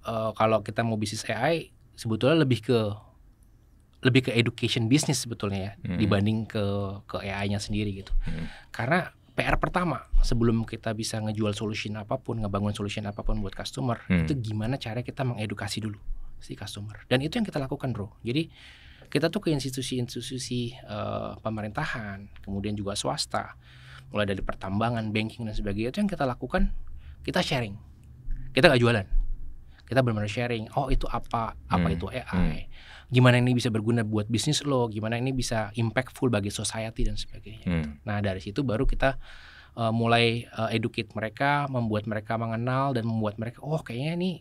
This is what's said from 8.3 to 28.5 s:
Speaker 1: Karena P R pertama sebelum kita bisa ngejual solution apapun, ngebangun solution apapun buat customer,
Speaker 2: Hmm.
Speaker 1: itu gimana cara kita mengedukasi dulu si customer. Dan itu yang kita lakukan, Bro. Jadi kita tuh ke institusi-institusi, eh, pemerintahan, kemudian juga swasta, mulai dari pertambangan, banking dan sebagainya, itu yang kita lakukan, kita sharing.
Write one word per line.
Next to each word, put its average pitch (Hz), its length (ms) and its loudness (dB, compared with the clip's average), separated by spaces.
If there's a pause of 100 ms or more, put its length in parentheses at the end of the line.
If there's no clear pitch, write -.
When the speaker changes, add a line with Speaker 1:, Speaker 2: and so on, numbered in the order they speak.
Speaker 1:
Karena 156 400 0 (180)
P - 80 -6
R 127 160 4
pertama 170 480 0 (160)
sebelum 113 460 4
kita 113 260 -4
bisa 107 300 -4
ngejual 107 340 0
solution 107 400 -4
apapun, 113 460 -4
ngebangun 101 340 0
solution 104 300 -4
apapun 107 340 0
buat 101 140 -4
customer, 123 420 -4 (140)
Speaker 2:
Hmm. 87 180 4
Speaker 1:
itu 156 80 2
gimana 110 400 -2
cara 120 240 -6
kita 127 240 -6
mengedukasi 107 560 -4
dulu 104 160 -6 (460)
si - 100 -12
customer. 107 540 -12
Dan 131 160 2
itu 156 160 -2
yang 220 80 0
kita - 100 -6
lakukan, 135 380 -2
Bro. 101 180 -6 (140)
Jadi 156 240 0 (580)
kita 165 240 0
tuh 208 120 -4
ke - 80 2
institusi-institusi, 127 1200 -4
eh, 107 640 -6
pemerintahan, 107 1040 -6
kemudian 101 320 -4
juga 98 160 -4
swasta, - 640 -4 (560)
mulai 104 160 2
dari 98 160 -2
pertambangan, 110 680 -2
banking 110 360 -4
dan 107 80 -6
sebagainya, 107 360 -2
itu - 80 -4
yang 208 120 2
kita 156 160 -2
lakukan, 131 440 2 (520)
kita 139 160 0
sharing. 113 360 -2 (760)